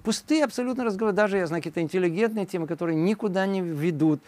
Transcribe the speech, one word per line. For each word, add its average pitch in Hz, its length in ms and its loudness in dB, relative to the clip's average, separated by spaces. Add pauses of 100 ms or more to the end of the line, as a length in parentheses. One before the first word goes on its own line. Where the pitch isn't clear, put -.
пустые 302 400 0
абсолютно 247 400 -2
разговоры. 208 320 0
Даже, 202 220 2
я 180 100 0
знаю, 160 160 -4
какие-то 170 180 -4
интеллигентные 185 640 0
темы, 170 220 -4
которые 165 280 -2
никуда 190 520 2
не 196 140 0
ведут, 156 680 2